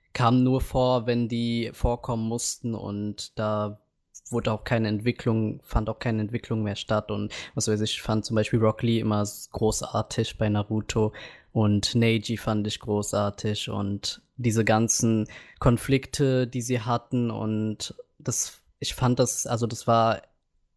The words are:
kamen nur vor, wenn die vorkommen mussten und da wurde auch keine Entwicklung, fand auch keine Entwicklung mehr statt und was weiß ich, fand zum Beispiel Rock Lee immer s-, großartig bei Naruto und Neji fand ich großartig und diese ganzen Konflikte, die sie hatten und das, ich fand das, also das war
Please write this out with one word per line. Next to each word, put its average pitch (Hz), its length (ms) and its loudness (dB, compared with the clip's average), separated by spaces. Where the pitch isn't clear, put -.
kamen 127 300 4
nur 131 180 4
vor, 127 460 2
wenn 120 200 2
die 117 460 -2
vorkommen 120 540 -2
mussten 117 480 -4
und 104 640 -6
da 107 420 -2
wurde 117 240 0
auch 107 100 -4
keine 113 240 0
Entwicklung, 110 760 0
fand 110 260 -2
auch - 100 -6
keine 110 220 -2
Entwicklung 110 420 -4
mehr 101 120 -2
statt - 360 -2
und 104 220 -4
was - 120 -2
weiß 107 140 2
ich, - 200 -4
fand 110 220 0
zum 113 120 -4
Beispiel 110 240 2
Rock 110 240 2
Lee 113 160 2
immer 107 240 0
s-, - 280 -8
großartig - 840 -2
bei 110 120 0
Naruto 107 640 0
und 104 440 2
Neji 113 420 2
fand 107 300 -2
ich - 120 -6
großartig 104 920 -2
und 101 520 -6
diese 117 260 2
ganzen 110 640 2
Konflikte, 131 880 2
die 123 140 -6
sie 120 200 -2
hatten 120 500 -2
und 107 640 -4
das, - 420 -6
ich - 140 -6
fand 123 260 2
das, - 280 0
also 117 200 -2
das 117 200 -10
war 113 340 4